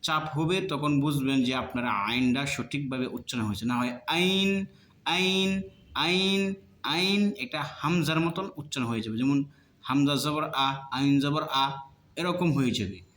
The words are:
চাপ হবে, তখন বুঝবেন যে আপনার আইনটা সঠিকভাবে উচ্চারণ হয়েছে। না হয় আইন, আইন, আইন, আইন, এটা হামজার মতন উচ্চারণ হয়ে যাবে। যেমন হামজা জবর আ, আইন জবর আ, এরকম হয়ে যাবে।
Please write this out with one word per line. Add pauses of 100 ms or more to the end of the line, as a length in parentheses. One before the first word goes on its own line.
চাপ (100)
হবে,
তখন
বুঝবেন
যে
আপনার
আইনটা
সঠিকভাবে
উচ্চারণ
হয়েছে।
না
হয়
আইন, (400)
আইন, (320)
আইন, (300)
আইন,
এটা (140)
হামজার
মতন
উচ্চারণ
হয়ে
যাবে।
যেমন (380)
হামজা
জবর
আ,
আইন
জবর
আ, (520)
এরকম
হয়ে
যাবে। (200)